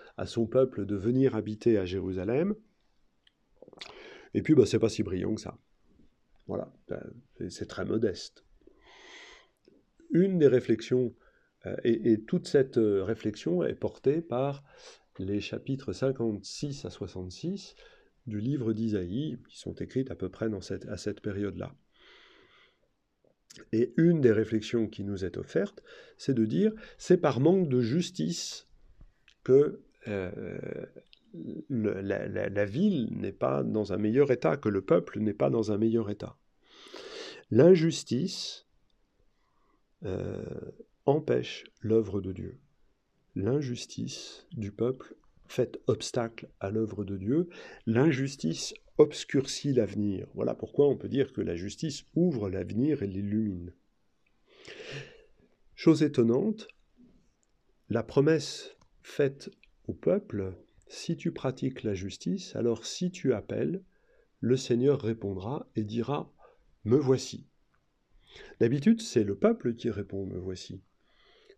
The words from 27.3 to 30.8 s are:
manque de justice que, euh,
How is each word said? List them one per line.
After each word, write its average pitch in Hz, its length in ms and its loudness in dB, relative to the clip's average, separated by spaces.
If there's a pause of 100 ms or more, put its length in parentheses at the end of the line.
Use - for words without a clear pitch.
manque 170 300 4
de 123 100 4
justice 160 880 -2 (800)
que, 143 340 6 (300)
euh, 95 220 -2 (1400)